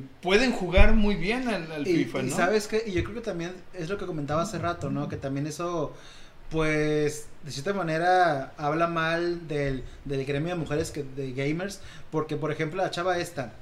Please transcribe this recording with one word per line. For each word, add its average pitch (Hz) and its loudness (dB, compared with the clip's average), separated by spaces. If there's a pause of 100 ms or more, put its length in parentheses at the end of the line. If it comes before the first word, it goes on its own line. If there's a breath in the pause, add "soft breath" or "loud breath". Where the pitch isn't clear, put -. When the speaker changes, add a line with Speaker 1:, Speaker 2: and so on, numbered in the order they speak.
(220)
Speaker 1:
pueden 226 4
jugar 196 10
muy 208 8
bien 226 -2
al, 170 -2
al 151 -4
Speaker 2:
Y, 165 4
Speaker 1:
fifa, 135 -4
Speaker 2:
y 131 0
Speaker 1:
¿no? 151 -2
Speaker 2:
¿sabes 190 2
qué? 220 0
Y 214 -6
yo 170 2
creo 202 -8
que 233 -6
también 175 -6 (220)
es 170 -8
lo 202 -4
que 202 -6
comentaba 156 -2
hace - -6
rato, 165 -4
¿no? 143 -4
Que 147 -8
también 139 -4
eso, 165 -4 (580 loud breath)
pues, 151 0 (160)
de 147 -12
cierta 139 -4
manera 170 2
habla 156 2
mal 170 -2
del, 139 -2 (220 loud breath)
del 135 -2
gremio 143 -2
de 175 -2
mujeres 156 -2
que, 147 -6
de 131 -8
gamers, 151 -4 (300 loud breath)
porque, 151 -2
por 147 -4
ejemplo, 156 -2
la 175 0
chava 180 -2
esta, 139 -6